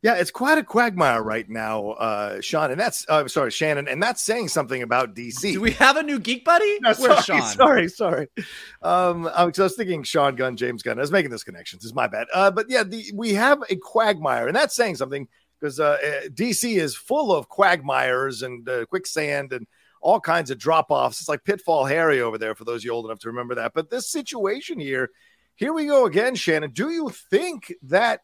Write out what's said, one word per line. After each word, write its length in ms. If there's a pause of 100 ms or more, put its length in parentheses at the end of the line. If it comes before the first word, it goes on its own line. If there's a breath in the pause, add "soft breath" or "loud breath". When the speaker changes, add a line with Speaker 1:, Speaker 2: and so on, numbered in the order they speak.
Speaker 1:
Yeah, 120
it's 160
quite 260
a 60
quagmire 580
right 260
now, 440
uh, 500
Sean, 300
and 80
that's, 280
uh, 200
sorry, 240
Shannon, 360
and 140
that's 220
saying 240
something 340
about 320
D 160
C. 240
Speaker 2:
Do 80
we 120
have 220
a 60
new 160
geek 260
buddy? 380
Speaker 1:
No, 140
Speaker 2:
Where's 300
Speaker 1:
sorry, 140
Speaker 2:
Sean? 160
Speaker 1:
sorry, 320
sorry. 400 (540 loud breath)
Um, 540
um, 160
'cause 80
I 40
was 120
thinking 260
Sean 340
Gunn, 220
James 240
Gunn. 160
I 40
was 100
making 180
those 140
connections. 420
It's 80
my 140
bad. 260
Uh, 160
but 180
yeah, 160
the, 300
we 220
have 340
a 60
quagmire, 720
and 80
that's 200
saying 200
something 320 (340)
'cause, 180
uh, 240
uh, 300
D 200
C 240
is 180
full 360
of 160
quagmires 960
and, 260
uh, 200
quicksand 680
and 140 (340)
all 180
kinds 300
of 80
drop-offs. 640
It's 100
like 140
Pitfall 420
Harry 360
over 180
there, 160
for 100
those 160
of 40
you 60
old 140
enough 140
to 80
remember 260
that. 220
But 160
this 180
situation 680
here, 320 (440)
here 180
we 120
go 200
again, 280
Shannon. 380
Do 180
you 220 (180)
think 420 (120)
that 400